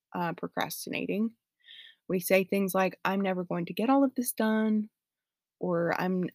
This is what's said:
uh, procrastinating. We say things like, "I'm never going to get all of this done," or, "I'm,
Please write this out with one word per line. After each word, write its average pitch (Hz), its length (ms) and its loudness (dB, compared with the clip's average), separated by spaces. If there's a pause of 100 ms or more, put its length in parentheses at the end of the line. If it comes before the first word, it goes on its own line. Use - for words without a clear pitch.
(140)
uh, 170 200 -2
procrastinating. - 960 -4 (760)
We 185 120 0
say 190 240 2
things 196 320 0
like, 190 300 0
"I'm 196 160 0
never 190 220 0
going 175 220 -4
to 185 80 -8
get 214 160 0
all 277 140 6
of 269 120 0
this 247 160 -2
done," 220 580 2 (680)
or, 170 400 0
"I'm, 185 360 0